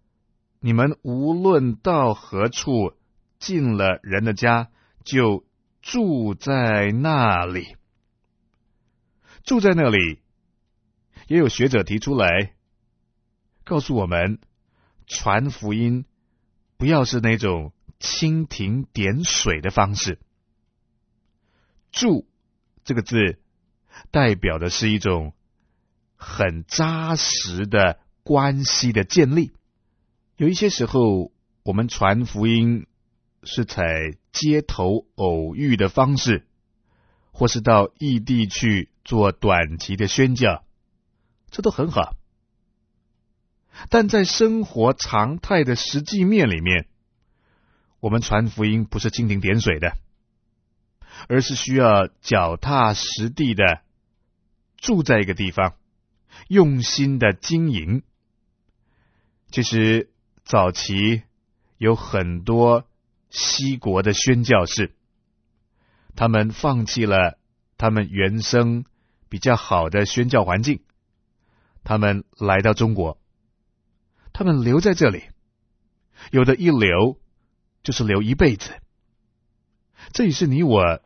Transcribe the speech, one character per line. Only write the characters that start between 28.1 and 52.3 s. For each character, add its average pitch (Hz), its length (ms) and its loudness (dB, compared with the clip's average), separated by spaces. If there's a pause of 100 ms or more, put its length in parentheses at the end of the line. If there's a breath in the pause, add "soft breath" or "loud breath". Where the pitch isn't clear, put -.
关 139 420 0
系 123 280 -2
的 107 120 2
建 143 300 2
立。 165 180 0 (840)
有 151 120 0
一 180 40 0
些 202 160 0
时 190 160 -4
候， 110 480 0 (300)
我 98 100 -6
们 110 160 0
传 104 380 0
福 107 200 -4
音 117 400 0 (580)
是 - 200 -6
采 - 200 -6 (460)
街 151 300 -2
头 104 540 -4
偶 82 400 -4
遇 131 220 0
的 98 120 2
方 135 300 2
式， 110 280 -2 (840)
或 - 180 0
是 117 140 -4
到 107 360 4
异 147 220 0
地 117 260 0
去 101 440 -2 (140)
做 104 280 2
短 85 460 0
期 95 180 -8
的 101 100 -2
宣 131 280 2
教， 117 300 0 (840)
这 - 120 -10
都 113 80 2
很 160 200 -4
好。 101 260 -4 (1700 loud breath)
但 226 200 2
在 208 160 2
生 220 400 0
活 120 280 0
常 123 460 -2
态 175 240 0
的 123 140 0
实 - 260 -6
际 190 220 -2
面 185 260 2
里 82 100 -2
面， 87 280 0 (1120)
我 110 100 -4
们 113 100 0
传 113 280 0
福 107 160 -4
音 110 200 0
不 104 140 -8
是 107 120 -2
蜻 117 180 -2
蜓 98 120 0
点 92 200 2
水 90 180 0
的， 85 180 -4 (1300 loud breath)
而 123 120 2
是 135 140 -4
需 127 220 -4
要 104 320 4 (120)
脚 87 360 0